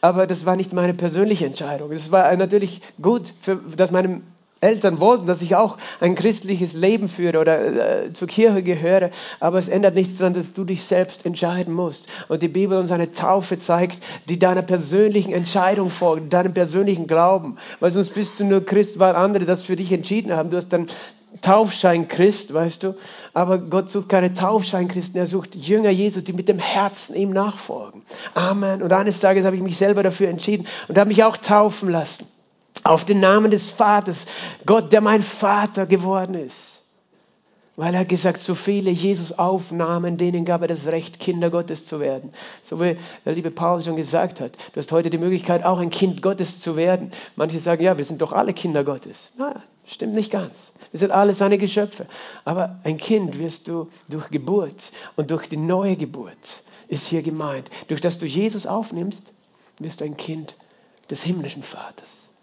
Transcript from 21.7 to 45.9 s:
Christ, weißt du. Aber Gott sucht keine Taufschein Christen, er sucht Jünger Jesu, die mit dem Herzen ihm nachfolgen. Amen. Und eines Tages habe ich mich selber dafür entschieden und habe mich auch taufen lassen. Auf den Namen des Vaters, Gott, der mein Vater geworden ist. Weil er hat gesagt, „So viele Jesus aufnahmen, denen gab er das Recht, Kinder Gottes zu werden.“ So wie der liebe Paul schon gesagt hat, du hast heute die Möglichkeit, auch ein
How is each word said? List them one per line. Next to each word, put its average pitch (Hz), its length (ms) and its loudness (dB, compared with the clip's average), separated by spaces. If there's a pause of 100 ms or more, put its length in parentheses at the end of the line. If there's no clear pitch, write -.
Christ, 185 460 2
weißt 165 280 -2
du. 190 120 -4 (400)
Aber 180 240 2
Gott 180 320 -2
sucht 190 180 -4
keine 180 240 4
Taufschein 185 560 0
Christen, 180 300 -6
er 180 80 0
sucht 170 280 -4
Jünger 202 360 2
Jesu, 190 320 0
die 190 100 -8
mit 180 160 -4
dem 196 100 4
Herzen - 560 -4
ihm 196 160 0
nachfolgen. 196 720 -6 (320)
Amen. 190 480 0
Und 180 120 2
eines 196 260 0
Tages 190 240 4
habe 190 100 2
ich 185 80 -2
mich 185 140 -4
selber 202 260 2
dafür 190 260 2
entschieden 175 380 -2 (220)
und 165 80 2
habe 202 120 6
mich 214 160 6
auch 220 120 4
taufen 208 540 2
lassen. 165 360 -4 (560)
Auf 160 220 4
den 196 160 4
Namen 208 300 6
des 208 160 2
Vaters, 202 580 2 (400)
Gott, 190 260 4
der 214 120 8
mein 214 200 4
Vater 208 600 0
geworden 185 480 0
ist. 147 440 -10 (1000)
Weil 165 180 -2
er 185 60 2
hat 180 80 -2
gesagt, 180 320 0
„So 180 140 -4
viele 202 360 -2
Jesus 175 480 -2
aufnahmen, 175 800 -2
denen 175 300 -2
gab 170 160 0
er 170 60 -2
das 151 180 -4
Recht, 165 340 -6
Kinder 175 300 -2
Gottes 170 360 -6
zu 151 140 -8
werden.“ 135 320 -6 (300)
So 165 180 -8
wie 170 160 0 (280)
der 151 100 -2
liebe 165 160 -4
Paul 170 320 -2
schon 160 140 -4
gesagt 147 440 -2
hat, 127 120 -10 (200)
du - 80 -8
hast 143 100 -10
heute 165 200 2
die 165 80 -2
Möglichkeit, 180 460 0
auch 180 140 2
ein 170 120 -2